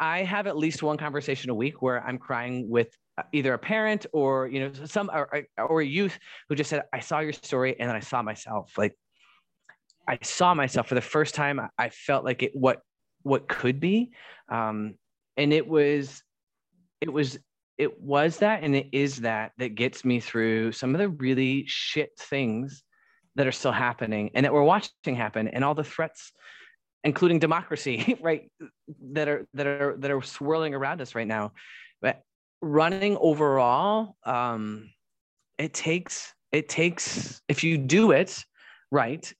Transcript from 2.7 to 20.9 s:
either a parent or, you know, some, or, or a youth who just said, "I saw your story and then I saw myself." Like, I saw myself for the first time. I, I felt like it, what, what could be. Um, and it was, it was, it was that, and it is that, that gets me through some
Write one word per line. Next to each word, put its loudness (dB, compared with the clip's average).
either 2
a -2
parent -2
or, 2
you -4
know, -4
some, -4
or, -4
or 2
a 0
youth -2
who -2
just -2
said, 0
"I -6
saw -2
your -4
story -2
and -2
then 0
I -4
saw -4
myself." -6
Like, 0
I -4
saw 2
myself 0
for -2
the 4
first 0
time. -2
I, -8
I 0
felt -2
like -2
it, 0
what, 2
what 0
could 0
be. 2
Um, -4
and 4
it 4
was, 2
it -4
was, -2
it -2
was 2
that, 2
and 2
it 0
is -2
that, -2
that -4
gets -2
me 2
through 0
some -2